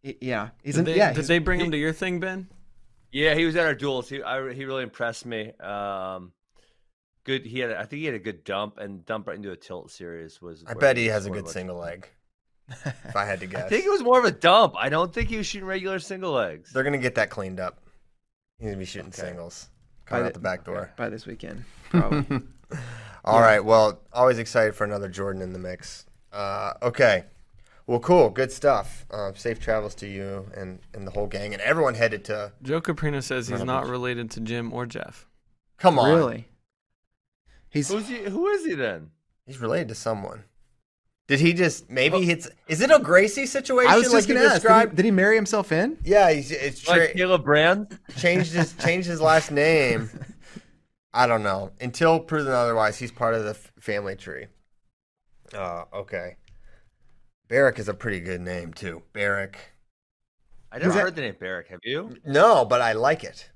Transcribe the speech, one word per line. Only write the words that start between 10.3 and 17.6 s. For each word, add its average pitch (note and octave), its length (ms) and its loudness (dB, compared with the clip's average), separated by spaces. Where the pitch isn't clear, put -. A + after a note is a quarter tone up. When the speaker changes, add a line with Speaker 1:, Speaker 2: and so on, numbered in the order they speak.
Speaker 3:
was E2 280 -18
Speaker 4:
I A#2 60 -12
Speaker 3:
where - 80 -10
Speaker 4:
bet C3+ 160 4
Speaker 3:
he A#2+ 60 0
Speaker 4:
he A2+ 60 0
has G#2+ 140 -2
a - 20 -10
Speaker 3:
scored G2+ 140 -8
Speaker 4:
good F#2 60 -12
Speaker 3:
much. - 80 -14
Speaker 4:
single F#2 240 -10
leg. F2 300 -14
If B2 300 -12
I G2+ 100 0
had G2 140 -6
to F#2+ 80 -12
Speaker 3:
<laughs> - 0 -
Speaker 4:
guess. F#2 180 -8
Speaker 3:
I F#2+ 40 -10
think B3 160 0
it G4+ 40 0
was F#4+ 140 0
more B3 160 6
of A#3+ 60 2
a F3+ 60 4
dump. F#3 460 4
I A#2+ 120 -2
don't E3 220 -2
think A3+ 180 -4
he A3+ 80 -4
was G#3 100 -6
shooting F#3+ 200 -10
regular F#3+ 300 -6
single F#3 360 -8
legs. F2+ 380 -4
Speaker 4:
They're C3 120 -2
gonna C#3+ 160 -2
get B2 160 -2
that G#2+ 160 0
cleaned F#2+ 280 -10
up. F2+ 200 -8